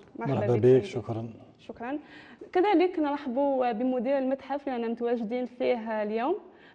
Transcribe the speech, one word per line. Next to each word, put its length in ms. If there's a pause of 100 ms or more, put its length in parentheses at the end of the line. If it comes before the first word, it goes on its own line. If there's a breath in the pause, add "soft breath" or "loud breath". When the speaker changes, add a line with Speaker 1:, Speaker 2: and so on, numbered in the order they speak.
(200)
Speaker 1:
مرحبا 160
Speaker 2:
مرحبا 180
Speaker 1:
بك 60
Speaker 2:
بك، 60
Speaker 1:
سيدي. 200
Speaker 2:
شكرًا. 440 (300)
Speaker 1:
شكرًا. 400 (540 loud breath)
كذلك 460
نرحب 340 (460)
بمدير 380
المتحف 500
اللي 100
أنا 100
متواجدين 580
فيه 580
اليوم. 320 (400 loud breath)